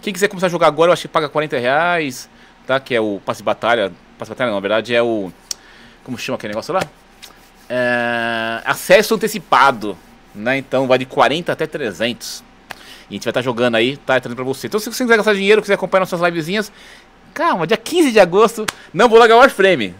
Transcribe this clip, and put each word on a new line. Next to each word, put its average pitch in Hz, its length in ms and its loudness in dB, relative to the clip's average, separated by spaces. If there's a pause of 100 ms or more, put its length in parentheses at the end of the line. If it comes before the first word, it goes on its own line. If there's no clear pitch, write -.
Quem 208 120 -6
quiser 190 160 -2
começar 185 180 -4
a - 20 0
jogar 165 180 0
agora, 156 220 2
eu 175 40 6
acho 156 80 -2
que 165 80 -14
paga 160 180 -2
quarenta 151 300 -4
reais, 147 720 -2 (360)
tá? 131 140 0
Que 131 160 -6
é 113 60 2
o 104 240 -2
passe 120 140 -6
de 104 40 -18
batalha, 107 480 0 (260)
passe 113 120 -12
de 107 60 -12
batalha 127 140 -2
não, 104 60 -4
na 98 60 -4
verdade 107 340 0
é 117 80 4
o, 110 260 -2 (760)
como 123 120 -12
chama 123 200 -8
aquele 107 160 -10
negócio 110 200 -6
lá? 185 80 0 (840)
É, 117 960 -2
acesso 196 500 2
antecipado, 131 840 0 (360)
né? 117 240 -4
Então 135 300 -2
vai 131 100 4
de 131 80 -2
quarenta 139 460 0
até 156 160 -4
trezentos. 113 720 -8 (680)
E 98 40 -14
a - 20 -10
gente 98 100 -10
vai 113 80 -4
tá 127 80 0
jogando 120 340 -2
aí, 123 220 0
tá? 131 240 0
Trazendo 120 160 -10
pra 127 80 -8
você. 131 220 -6
Então 214 120 -4
se 214 100 -8
você 247 140 -6
quiser 226 140 4
gastar 208 160 2
dinheiro, 196 280 2
quiser 196 120 0
acompanhar 190 300 0
nossas 175 180 -4
livezinhas, 175 500 -4 (640)
calma, 240 340 -2
dia 220 80 2
quinze 294 380 0
de 214 80 6
agosto, 208 440 2 (280)
não 226 160 4
vou 226 100 8
largar 226 160 8
o 233 40 8
Warframe. 185 600 4